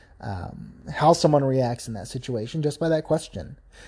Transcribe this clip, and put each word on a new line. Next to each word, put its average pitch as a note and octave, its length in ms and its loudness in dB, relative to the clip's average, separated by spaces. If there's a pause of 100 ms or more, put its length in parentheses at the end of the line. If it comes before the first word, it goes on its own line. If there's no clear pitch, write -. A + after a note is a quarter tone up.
(240)
um, - 640 -10
how D#3 260 6
someone D3+ 300 4
reacts B2+ 440 0
in A2+ 80 -8
that F#2 120 -10
situation B2 540 -6
just D3 180 -2
by E3 100 0
that D#3 160 2
question. - 520 -4 (300)